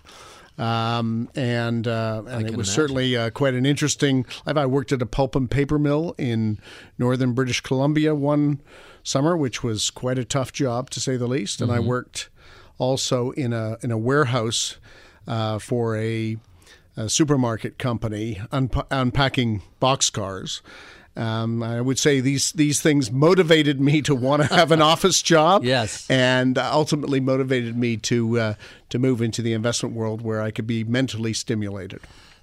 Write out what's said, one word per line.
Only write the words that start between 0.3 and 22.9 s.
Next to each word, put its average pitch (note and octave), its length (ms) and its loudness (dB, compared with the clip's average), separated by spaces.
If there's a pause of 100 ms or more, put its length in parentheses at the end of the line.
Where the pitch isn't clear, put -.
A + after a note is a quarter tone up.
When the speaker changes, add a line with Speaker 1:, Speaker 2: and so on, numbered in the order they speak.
Speaker 1:
Um, A2+ 800 -2
and, A#2 520 -2
uh, A2+ 380 -4
Speaker 2:
I A#2 60 -14
Speaker 1:
and A#2+ 120 -6
it A2 60 -4
Speaker 2:
can A2+ 80 -6
Speaker 1:
was G2 100 -4
Speaker 2:
imagine. - 60 -4
Speaker 1:
certainly, C3 440 0
uh, A#2 120 0
quite C3+ 240 0
an B2+ 120 2
interesting C#3 600 2 (200)
life. C#3+ 120 -2
I D3 80 2
worked C3 260 0
at C3 100 0
a B2+ 40 -2
pulp C3+ 300 -2
and C3 160 0
paper C#3+ 260 0
mill D3 400 0
in A2 420 -2 (380)
northern B2+ 360 0
British B2 280 -2
Columbia D3+ 540 0
one D3 460 0 (420)
summer, D3+ 320 2
which C#3+ 280 -4
was G#2+ 260 -2
quite B2+ 280 -4
a B2+ 80 -4
tough B2+ 280 -4
job, B2+ 380 -2
to - 100 -10
say C3 160 -2
the A#2+ 100 -2
least. D3 340 -4
And A2+ 100 0
I A#2+ 60 2
Speaker 2:
Mm-hmm. G2+ 100 0
Speaker 1:
worked - 420 -6 (480)
also B2+ 540 -2
in C3 220 -4
a, A2 280 -4
in B2 100 -4
a A2+ 60 -2
warehouse, A#2+ 800 0 (500)
uh, A2 320 -4
for A#2 380 -2
a, A2+ 400 -4 (580)
a A2 140 -6
supermarket B2+ 680 0
company, A2 640 -4 (120)
unpa-, C3+ 400 -2
unpacking B2+ 720 0 (200)
boxcars. G#2+ 800 -2 (560)
Um, A2+ 460 -2
I A#2 160 -4
would B2+ 180 0
say C#3+ 220 2
these, C3 320 0
these D3 300 0
things C#3+ 280 4